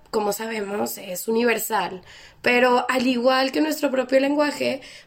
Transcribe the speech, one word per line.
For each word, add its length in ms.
como 200
sabemos, 640
es 300
universal, 760
pero 480
al 200
igual 420
que 100
nuestro 300
propio 300
lenguaje, 600